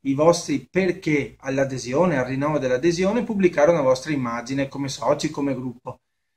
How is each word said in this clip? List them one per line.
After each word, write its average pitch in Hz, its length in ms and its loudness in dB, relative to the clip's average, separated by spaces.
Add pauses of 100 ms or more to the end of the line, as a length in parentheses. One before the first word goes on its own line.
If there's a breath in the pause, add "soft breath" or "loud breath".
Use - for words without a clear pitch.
i 135 100 0
vostri 156 540 2
perché 175 680 -2
all'adesione, 135 800 0
al 127 60 0
rinnovo 139 340 -2
dell'adesione, 165 640 0
pubblicare 180 480 4
una 165 120 2
vostra 131 280 2
immagine 127 560 -2
come 139 220 -8
soci, 139 420 0
come 139 240 -2
gruppo. 127 460 -10 (360)